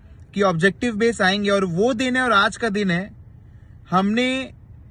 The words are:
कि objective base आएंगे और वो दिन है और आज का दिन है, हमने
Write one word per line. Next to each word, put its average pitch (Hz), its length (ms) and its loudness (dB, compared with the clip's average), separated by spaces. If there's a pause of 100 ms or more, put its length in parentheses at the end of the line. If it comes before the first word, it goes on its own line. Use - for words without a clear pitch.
(340)
कि 196 80 -2
objective 196 540 0
base 226 260 0
आएंगे 202 280 0
और 202 160 2
वो 190 280 0
दिन 247 220 -2
है 262 60 0
और 247 100 0
आज 202 260 2
का 233 120 -2
दिन 202 220 -2
है, 180 200 -4 (760)
हमने 240 640 0 (380)